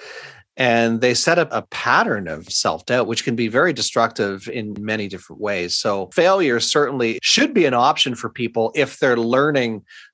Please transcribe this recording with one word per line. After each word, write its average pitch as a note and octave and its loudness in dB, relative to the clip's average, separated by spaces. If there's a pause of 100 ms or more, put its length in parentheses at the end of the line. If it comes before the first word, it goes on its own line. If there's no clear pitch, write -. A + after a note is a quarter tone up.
(600)
And A#2 2
they B2 4
set E3 2
up E3 0
a A2 -2
pattern B2+ 0
of D#2+ -10
self-doubt, A#2 -2
which A2+ -4
can A#2+ -2
be A#2 -2
very C#3 2
destructive A2 -2
in G#2+ -8
many G#2+ -4
different F2+ -14
ways. G2 -4
So G2 -2
failure E3+ 4
certainly B2 0
should - 2
be F3+ 4
an B2+ 2
option B2+ 2
for - -10
people A2+ -2
if C3+ -2
they're B2 2
learning A#2+ 0 (300)